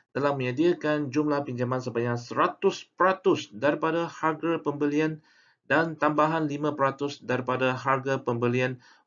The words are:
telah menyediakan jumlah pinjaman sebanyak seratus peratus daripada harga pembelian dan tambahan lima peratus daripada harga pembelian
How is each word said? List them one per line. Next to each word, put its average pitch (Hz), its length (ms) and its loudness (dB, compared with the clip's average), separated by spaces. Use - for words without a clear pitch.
telah 143 160 2
menyediakan 147 800 0
jumlah 147 320 0
pinjaman 127 400 -2
sebanyak 120 320 -2
seratus 156 800 -2
peratus 185 560 2
daripada 156 560 0
harga 160 480 -2
pembelian 147 640 -2
dan 160 320 0
tambahan 151 540 2
lima 147 240 -2
peratus 139 480 -2
daripada 127 560 0
harga 135 420 0
pembelian 123 640 0